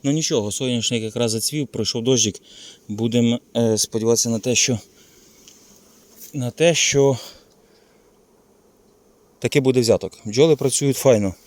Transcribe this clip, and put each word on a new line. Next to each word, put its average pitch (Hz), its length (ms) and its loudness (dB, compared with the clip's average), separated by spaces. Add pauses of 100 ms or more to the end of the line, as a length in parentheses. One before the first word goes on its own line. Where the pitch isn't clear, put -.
Ну 139 80 -2
нічого, 139 420 -2
соняшник 120 500 -4
якраз 113 280 -2
зацвів, 123 380 -4
пройшов 113 360 -6
дощик. 113 380 0 (460)
Будем, 117 520 0 (160)
е, 113 220 2
сподіватися 113 520 0
на 113 80 -2
те, 123 160 -2
що, 117 240 0 (1500)
на 123 180 -6
те, 160 240 0
що 139 440 2 (2250)
таки 127 220 0
буде 131 200 2
взяток. 107 440 0
Бджоли 135 320 4
працюють 135 400 -2
файно. 104 380 2 (120)